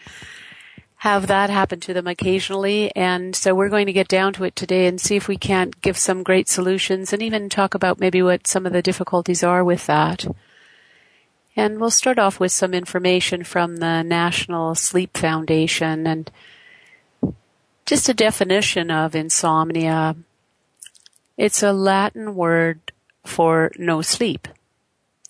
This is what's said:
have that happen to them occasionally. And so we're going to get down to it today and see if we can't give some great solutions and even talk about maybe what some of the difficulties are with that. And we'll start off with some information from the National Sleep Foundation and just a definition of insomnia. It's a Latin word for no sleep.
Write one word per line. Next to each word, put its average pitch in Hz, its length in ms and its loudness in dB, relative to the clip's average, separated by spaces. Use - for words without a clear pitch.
have 202 320 0
that 202 220 2
happen 190 300 0
to 185 140 -8
them 180 140 -4
occasionally. 196 880 -2
And 180 380 -2
so 190 200 2
we're 196 140 2
going 202 180 2
to 196 60 -2
get 185 160 0
down 190 260 2
to 190 100 -6
it 180 100 -4
today 185 320 2
and 180 140 0
see - 160 0
if 196 120 -4
we 196 80 -4
can't 185 440 -2
give 190 160 0
some 185 280 -2
great 185 240 2
solutions 190 640 -2
and 208 100 -2
even 220 260 -4
talk 196 260 -2
about 185 260 0
maybe 185 220 2
what 180 240 2
some 185 200 -2
of 180 60 -4
the 180 100 2
difficulties 180 600 -2
are 180 200 4
with 175 220 0
that. 156 400 0
And 214 260 -2
we'll 226 100 0
start 254 280 2
off 196 220 2
with 180 120 0
some 185 220 0
information 180 680 0
from 170 320 -2
the 165 260 0
National 170 720 -2
Sleep - 420 -2
Foundation 160 920 0
and 160 220 -4
just - 220 0
a 247 60 2
definition 196 760 0
of 156 240 0
insomnia. 160 1040 0
It's - 260 0
a 202 100 4
Latin 196 640 0
word 165 560 0
for 160 520 2
no 165 260 0
sleep. - 440 -2